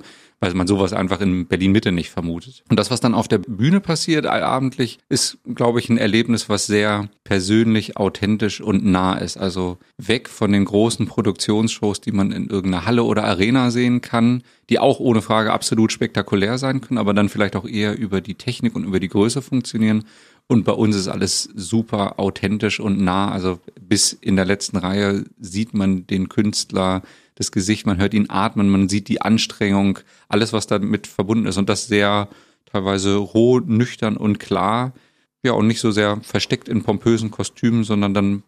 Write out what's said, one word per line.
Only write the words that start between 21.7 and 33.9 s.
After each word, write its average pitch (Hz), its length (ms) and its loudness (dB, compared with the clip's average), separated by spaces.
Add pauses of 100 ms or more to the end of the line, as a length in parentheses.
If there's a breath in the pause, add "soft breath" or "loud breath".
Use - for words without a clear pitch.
authentisch 101 600 -2
und 101 200 0
nah. 98 320 0
Also 92 280 -2 (200)
bis 95 340 0
in - 240 -2
der 95 80 2
letzten 101 320 -2
Reihe 98 460 0 (160)
sieht 104 340 -6
man 95 340 0
den 95 220 -2
Künstler, 95 760 -2 (320 loud breath)
das - 160 -6
Gesicht, 104 360 -2
man 101 100 0
hört 98 160 0
ihn 101 160 0
atmen, 101 400 0
man 98 200 4
sieht 101 180 -2
die - 140 -2
Anstrengung, 101 760 0 (280 soft breath)
alles, 107 260 0
was 107 140 -2
damit 101 400 -2
verbunden 107 400 -2
ist. 95 100 -2
Und 101 120 0
das - 180 -2
sehr 101 400 2 (380 loud breath)
teilweise 98 500 0
roh, 113 440 4
nüchtern 113 580 -2